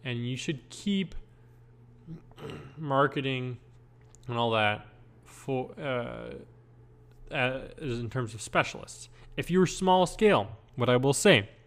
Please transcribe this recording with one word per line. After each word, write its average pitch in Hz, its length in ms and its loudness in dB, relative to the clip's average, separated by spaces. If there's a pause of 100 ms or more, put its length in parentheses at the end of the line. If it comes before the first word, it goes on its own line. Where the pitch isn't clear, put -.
and 120 240 -4
you 123 100 -4
should 131 320 -6
keep 196 460 -4 (1200)
<clears throat> 147 80 -16 (320)
marketing 135 800 0 (720)
and 120 100 -4
all 117 140 2
that 107 340 2 (400)
for, - 540 -6
uh, - 1500 -10
uh, 131 260 -2 (180)
is 120 220 -6
in 117 100 -8
terms 117 240 -6
of 107 80 -12
specialists. - 680 -4 (280)
If - 120 -6
you're 180 160 6
small 185 400 4
scale, 165 520 2 (180)
what 120 140 2
I 123 80 6
will 139 160 4
say 127 360 6 (180)